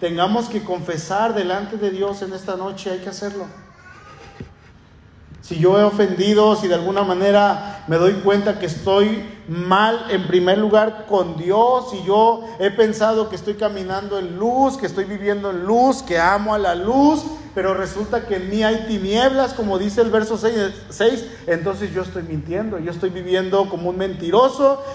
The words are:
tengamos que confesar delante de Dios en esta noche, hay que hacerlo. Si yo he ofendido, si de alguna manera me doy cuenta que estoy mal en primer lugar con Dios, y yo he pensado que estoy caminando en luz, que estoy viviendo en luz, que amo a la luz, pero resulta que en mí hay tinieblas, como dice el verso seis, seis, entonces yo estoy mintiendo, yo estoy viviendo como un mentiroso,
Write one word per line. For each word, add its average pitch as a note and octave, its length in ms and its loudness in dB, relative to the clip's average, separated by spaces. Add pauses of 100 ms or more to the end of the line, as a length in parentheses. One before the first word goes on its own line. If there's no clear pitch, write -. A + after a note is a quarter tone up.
tengamos F3+ 480 0
que G#3 140 -6
confesar F3+ 720 -4
delante G3+ 420 -4
de G3+ 140 -2
Dios G3 320 -4
en F#3+ 120 -8
esta F#3 220 -8
noche, F#3+ 360 -8
hay F#3 80 -6
que G3 100 -10
hacerlo. G3+ 360 -10 (2000)
Si E3+ 160 -8
yo F#3 200 6
he G#3 60 6
ofendido, G#3 720 4
si G3 120 -4
de F3 80 2
alguna F#3+ 260 -2
manera G3 840 2
me D#3 100 0
doy F#3 180 4
cuenta G3+ 440 2
que F#3 60 -6
estoy G3+ 680 0 (160)
mal F#3+ 640 0
en F#3 160 -2
primer F3+ 300 6
lugar G#3+ 500 2
con F3 300 0
Dios, A3 560 2
y F#3 140 -10
yo A3+ 400 2 (120)
he G3 120 2
pensado A3 580 2
que F#3+ 80 -8
estoy G3+ 160 -6
caminando G3+ 680 -4
en F3 200 -8
luz, B3 400 2
que G3+ 80 -4
estoy F3+ 180 -4
viviendo G3+ 460 -4
en F3+ 160 -6
luz, A#3+ 360 2
que E3+ 160 -2
amo G3+ 360 2
a G#3+ 40 0
la F#3 160 0
luz, C#4 480 4 (320)
pero F#3+ 200 0
resulta G#3 500 -4
que G3+ 120 -4
en F#3 120 -6
mí G#3+ 140 0
hay A3 260 0
tinieblas, A#3 640 0
como G#3 260 -2
dice G3+ 220 -2
el A3+ 100 4
verso A3 280 0
seis, A3+ 180 0 (320)
seis, A#3 380 0 (200)
entonces F3+ 460 -2
yo F3 80 -4
estoy F3+ 220 -8
mintiendo, E3 560 -6
yo E3 120 -6
estoy F3 200 -4
viviendo F#3 580 0
como F3 220 -4
un F3+ 80 -6
mentiroso, A#3 840 2 (120)